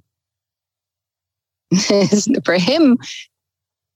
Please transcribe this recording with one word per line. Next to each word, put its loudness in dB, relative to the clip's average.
<laughs> 0
for 0
him, 2